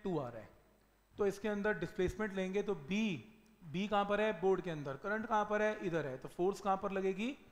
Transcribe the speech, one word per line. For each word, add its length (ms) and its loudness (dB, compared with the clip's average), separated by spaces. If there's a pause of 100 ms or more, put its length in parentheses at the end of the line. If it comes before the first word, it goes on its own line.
टू 160 0
आ 100 -2
रहा 120 -10
है। 120 -18 (600)
तो 120 2
इसके 200 -2
अंदर 320 0
displacement 560 -2
लेंगे 280 0
तो 120 0
बी, 280 0 (600)
B 240 -2
कहाँ 180 2
पर 160 2
है, 100 4 (100)
Board 200 4
के 100 -6
अंदर, 260 -6
Current 280 -2
कहाँ 240 2
पर 120 2
है, 260 0
इधर 180 0
है, 120 -4
तो 120 -10
force 320 0
कहाँ 160 2
पर 140 -4
लगेगी, 440 0 (160)